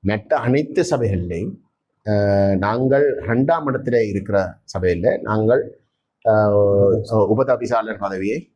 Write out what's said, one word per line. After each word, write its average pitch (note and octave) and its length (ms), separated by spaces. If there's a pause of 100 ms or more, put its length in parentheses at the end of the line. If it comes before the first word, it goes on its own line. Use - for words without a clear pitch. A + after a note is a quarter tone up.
மற்ற G#2 340
அனைத்து B2+ 440
சபைகளிலேயும், F#2+ 720 (520)
அஹ், G2+ 520
நாங்கள் C3 680
இரண்டாம் C#3+ 440
இடத்துல A#2+ 400
இருக்கிற G2 300 (280)
சபையில F#2 560
நாங்கள், A2 420 (640)
அஹ், G#2 320 (720)
உபதவிசாளர் A2+ 720
பதவியை G2 400 (160)